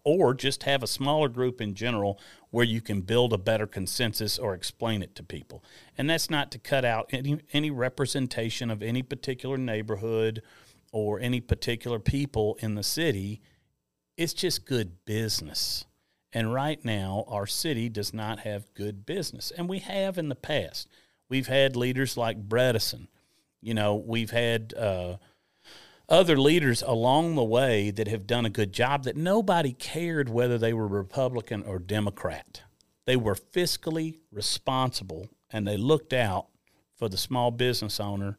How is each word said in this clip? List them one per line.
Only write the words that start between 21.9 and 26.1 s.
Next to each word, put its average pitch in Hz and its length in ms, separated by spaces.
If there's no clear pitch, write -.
like 110 320
Bredesen. 117 600
You 113 140
know, 104 220
we've 113 360
had, 117 460
uh, 90 400
other 165 280